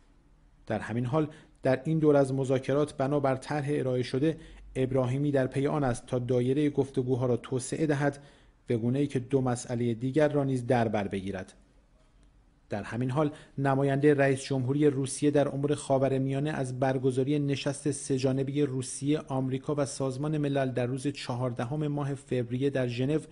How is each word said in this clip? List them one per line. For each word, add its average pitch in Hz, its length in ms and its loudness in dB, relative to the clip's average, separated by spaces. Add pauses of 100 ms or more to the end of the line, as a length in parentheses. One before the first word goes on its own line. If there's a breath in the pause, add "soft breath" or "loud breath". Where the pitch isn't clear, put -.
(680)
در 107 120 -2
همین 117 260 -4
حال، 147 220 0 (360 loud breath)
در 131 200 2
این 160 160 0
دور 151 160 6
از 135 180 4
مذاکرات، 135 600 0
بنابر 135 420 0
طرح 143 340 -6
ارائه 127 340 0
شده، 147 340 0 (380 loud breath)
ابراهیمی 131 560 0
در 131 160 2
پی 135 200 -2
آن 147 160 0
است 123 220 -2
تا 127 140 -2
دایرهٔ 127 500 2
گفتگوها 131 560 0
را 120 120 2
توسعه - 480 -4
دهد، 143 340 0 (480 soft breath)
به 120 100 0
گونه‌ای 127 300 0
که 139 120 -2
دو 127 220 0
مسئلهٔ 120 520 0
دیگر 131 360 2
را 143 140 2
نیز 127 240 -2
در 117 200 4
بر 104 200 0
بگیرد. 95 460 -6 (1160)
در 104 140 -6
همین 123 260 -4
حال، 147 220 0 (260 loud breath)
نمایندهٔ 139 560 4
رئیس 135 300 2
جمهوری 139 440 2
روسیه 139 440 2
در 143 160 4
امور 139 280 -2
خاورمیانه 135 720 0
از 127 300 -4
برگزاری 131 600 0
نشست 143 520 -2
سه 135 260 -2
جانبهٔ 135 480 0
روسیه، 135 540 -2
آمریکا 131 580 -4
و 143 80 0
سازمان 139 520 -4
ملل 139 340 0
در 123 140 -2
روز 131 220 -4
چهاردهم 127 800 -4
ماه 143 260 -4
فوریه 127 560 -2
در 131 180 0
ژنو 131 320 0 (120)